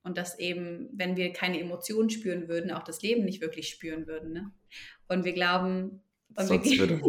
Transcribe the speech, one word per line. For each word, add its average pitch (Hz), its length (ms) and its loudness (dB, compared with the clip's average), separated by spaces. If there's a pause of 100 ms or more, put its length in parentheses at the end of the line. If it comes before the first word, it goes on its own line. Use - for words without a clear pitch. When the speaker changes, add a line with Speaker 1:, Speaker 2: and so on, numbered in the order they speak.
Speaker 1:
und 175 160 -6
dass 180 200 -6
eben, 175 540 -4
wenn 185 240 -2
wir 180 160 0
keine 180 280 0
Emotionen 214 500 0
spüren 175 380 -4
würden, 170 240 -2
auch 165 100 -6
das - 200 -10
Leben 220 220 4
nicht 180 160 -2
wirklich 160 280 -6
spüren 160 380 -8
würden, 160 260 -8
ne? 196 200 -8 (560)
Und 185 160 2
wir 180 80 0
glauben, 185 720 2 (340)
und 190 140 2
wir 185 80 8
Speaker 2:
Sonst - 40 -2
Speaker 1:
ge- - 160 8
Speaker 2:
würde - 300 4